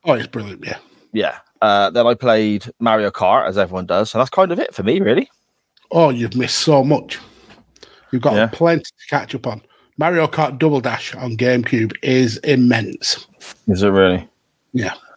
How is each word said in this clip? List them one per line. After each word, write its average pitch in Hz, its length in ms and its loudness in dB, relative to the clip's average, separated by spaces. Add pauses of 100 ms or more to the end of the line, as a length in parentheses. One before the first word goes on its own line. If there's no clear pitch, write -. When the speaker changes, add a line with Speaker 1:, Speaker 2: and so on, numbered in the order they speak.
Speaker 1:
Oh, 156 80 2
it's 110 140 -2
brilliant, 101 380 -12
yeah. - 120 -10 (340)
Speaker 2:
Yeah. 92 260 -2 (240)
Uh, 101 280 4
then 117 180 2
I 120 60 2
played 110 520 0 (140)
Mario 110 320 0
Kart, 98 360 2
as 95 100 -4
everyone 92 280 -2
does. 92 280 -2
And 113 80 0
that's 131 80 0
kind 190 220 2
of 180 80 -4
it - 140 -6
for - 100 -8
me, 156 180 0
really. 196 280 0 (640)
Speaker 1:
Oh, 165 180 4
you've 117 260 -2
missed 123 240 -2
so 143 240 4
much. - 360 -2 (920)
You've 123 100 -2
got 127 140 2
Speaker 2:
Yeah. 107 120 4
Speaker 1:
plenty 165 360 0
to - 80 -18 (180)
catch - 260 -4
up 120 120 -10
on. 113 140 -8 (360)
Mario 160 300 2
Kart 143 300 -2
Double 147 240 0
Dash 117 340 -8
on 117 220 -8
GameCube 120 640 0
is 127 360 2
immense. 120 880 0 (400)
Speaker 2:
Is 98 160 0
it 101 60 4
really? 92 380 4 (440)
Speaker 1:
Yeah. 113 220 -4 (240)